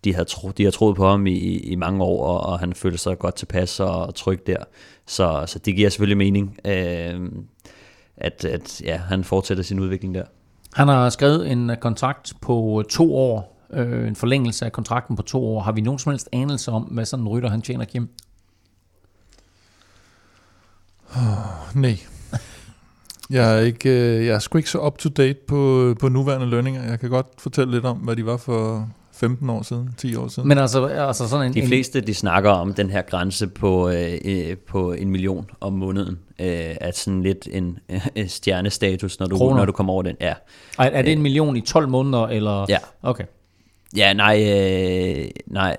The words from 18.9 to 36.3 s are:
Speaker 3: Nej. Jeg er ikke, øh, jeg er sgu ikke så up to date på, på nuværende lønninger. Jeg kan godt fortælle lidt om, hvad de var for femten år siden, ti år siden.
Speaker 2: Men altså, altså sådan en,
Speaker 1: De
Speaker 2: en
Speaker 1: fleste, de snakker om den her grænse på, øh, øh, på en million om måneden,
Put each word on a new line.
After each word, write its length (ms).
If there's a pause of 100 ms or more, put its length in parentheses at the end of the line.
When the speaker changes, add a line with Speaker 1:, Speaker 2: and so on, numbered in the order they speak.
Speaker 3:
Nej. 240 (1300)
Jeg 280
er 40
ikke, 280
øh, 360
jeg 100
er 40
sgu 180
ikke 120
så 100
up 180
to 120
date 380
på, 520
på 100
nuværende 380
lønninger. 420
Jeg 100
kan 100
godt 180 (100)
fortælle 360
lidt 120
om, 120
hvad 180
de 100
var 120
for 520 (240)
femten 360
år 140
siden, 340
ti 180
år 120
siden. 220
Speaker 2:
Men 80
altså, 280
altså 440
sådan 160
en, 80
Speaker 1:
De 80
Speaker 2:
en 60
Speaker 1:
fleste, 340
de 120
snakker 380
om 220
den 160
her 120
grænse 460
på, 420
øh, 360
øh, 320
på 360
en 160
million 360 (160)
om 120
måneden, 460 (200)